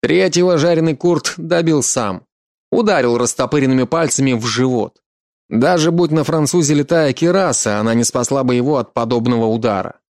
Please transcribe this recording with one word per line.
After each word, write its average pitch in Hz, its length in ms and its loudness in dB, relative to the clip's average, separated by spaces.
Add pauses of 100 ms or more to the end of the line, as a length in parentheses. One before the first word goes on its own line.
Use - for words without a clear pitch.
Третьего 175 560 2
жареный 160 380 2
Курт 170 400 -2
добил 165 460 0
сам. 104 420 -4 (480)
Ударил 147 460 2
растопыренными 131 680 0
пальцами 135 480 0
в 117 140 -4
живот. 120 520 -2 (500)
Даже 160 440 2
будь 170 180 0
на 151 140 0
французе 156 500 0
летая 147 380 0
кираса, 165 680 0
она 113 160 0
не 117 100 2
спасла 131 380 -2
бы 127 120 0
его 131 240 0
от 117 160 -6
подобного 117 520 0
удара. 110 540 -2 (120)